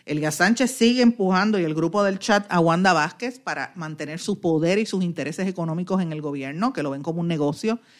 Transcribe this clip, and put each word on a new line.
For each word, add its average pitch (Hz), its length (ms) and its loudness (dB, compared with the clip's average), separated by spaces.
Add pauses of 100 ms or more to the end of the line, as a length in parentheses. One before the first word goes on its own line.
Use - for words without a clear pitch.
Elías 151 300 -2
Sánchez 233 340 2
sigue 247 320 2
empujando 208 580 4
y 175 40 0
el 156 100 -2
grupo 170 280 0
del 196 160 0
chat 202 300 2
a 180 100 2
Wanda 170 360 4
Vázquez 165 440 -2
para 147 380 -8
mantener 156 420 -8
su 202 220 -4
poder 170 380 2
y 220 80 0
sus 190 180 -2
intereses 165 420 -4
económicos 180 540 -2
en 170 100 -2
el 151 120 -6
gobierno, 147 500 -4
que 160 100 -6
lo 147 60 -2
ven 139 140 -6
como 165 180 -4
un 170 80 -2
negocio. 165 520 -2 (200)